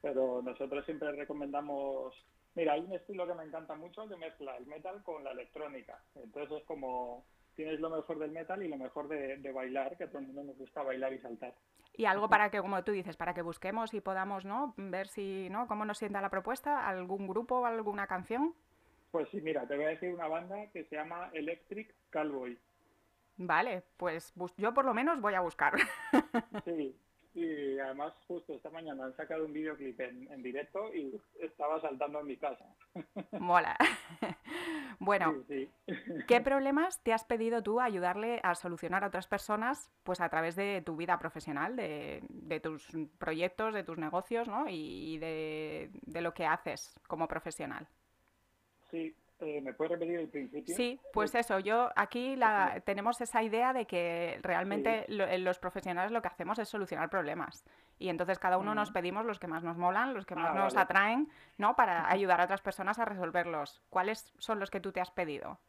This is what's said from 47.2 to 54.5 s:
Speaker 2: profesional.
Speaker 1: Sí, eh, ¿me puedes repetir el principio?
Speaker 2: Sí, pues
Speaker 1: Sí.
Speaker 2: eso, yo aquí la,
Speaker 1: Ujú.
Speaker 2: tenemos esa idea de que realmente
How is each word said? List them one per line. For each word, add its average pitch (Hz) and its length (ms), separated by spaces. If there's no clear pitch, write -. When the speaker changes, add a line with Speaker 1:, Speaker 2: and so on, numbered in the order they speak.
Speaker 2:
profesional. 156 580
Speaker 1:
Sí, 160 240
eh, 151 200
¿me 135 120
puedes 160 200
repetir 170 260
el 160 120
principio? 147 440
Speaker 2:
Sí, 247 240
pues 214 180
Speaker 1:
Sí. 240 80
Speaker 2:
eso, 208 220
yo 226 340
aquí 240 400
la, 214 380
Speaker 1:
Ujú. 180 120
Speaker 2:
tenemos 202 360
esa 240 240
idea 226 280
de 247 140
que 170 560
realmente 196 640